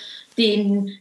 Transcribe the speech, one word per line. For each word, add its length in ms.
den, 640